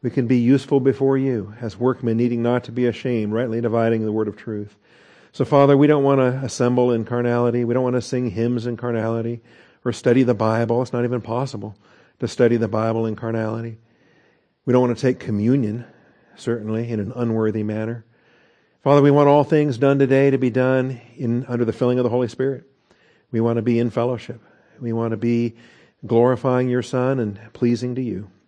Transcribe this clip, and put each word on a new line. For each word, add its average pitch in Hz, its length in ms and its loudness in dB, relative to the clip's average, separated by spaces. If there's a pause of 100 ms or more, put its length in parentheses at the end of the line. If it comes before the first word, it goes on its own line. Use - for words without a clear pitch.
We 127 80 -4
can 120 180 -2
be 123 120 4
useful 135 400 4
before 135 380 2
you 117 440 -4
as 110 160 -10
workmen 120 400 0
needing 120 240 0
not 120 240 0
to 120 60 -14
be 123 160 0
ashamed, 117 440 -4
rightly 117 300 -4
dividing 113 420 0
the 107 80 -4
word 107 160 -2
of 104 80 -8
truth. 104 400 -12 (580)
So, 131 120 -2
Father, 139 320 6
we 143 80 6
don't 147 180 4
want 139 160 4
to 131 240 0
assemble 123 480 0
in 113 140 -2
carnality. 120 580 0
We 120 120 -2
don't 127 80 0
want 123 120 -2
to 123 60 0
sing 123 300 -4
hymns 117 340 -2
in 120 120 -6
carnality 117 640 -4 (440)
or 123 60 -2
study 123 320 4
the 120 100 2
Bible. 113 480 0
It's 120 120 -6
not 120 100 -2
even 120 180 -4
possible 110 540 -8 (440)
to 120 80 -6
study 117 300 2
the 110 100 0
Bible 113 380 -2
in 110 100 -6
carnality. 113 640 -6 (880)
We 127 80 0
don't 127 80 6
want 120 160 0
to - 40 -10
take 127 180 0
communion, 113 680 -2 (500)
certainly, 113 540 -6
in 110 100 -4
an 98 160 -6
unworthy 110 480 -2
manner. 110 400 -6 (800)
Father, 143 180 6
we 143 100 6
want 143 180 6
all 143 140 6
things 147 340 0
done 139 220 4
today 135 300 4
to 135 80 2
be 123 120 0
done 127 520 0 (160)
in, 123 280 -2
under 120 200 -2
the 113 80 -2
filling 123 260 0
of 123 40 0
the 120 60 0
Holy 123 180 0
Spirit. 131 360 -4 (680)
We 113 100 0
want 117 160 2
to 113 40 -2
be 117 180 2
in 120 100 0
fellowship. 117 520 -4 (380)
We 117 140 -6
want 113 180 -2
to 113 60 -4
be 117 380 -2 (500)
glorifying 127 640 2
your 123 140 -2
Son 131 360 -2
and 104 200 -4 (140)
pleasing 120 420 -2
to 131 60 -6
you. 101 280 -8 (180)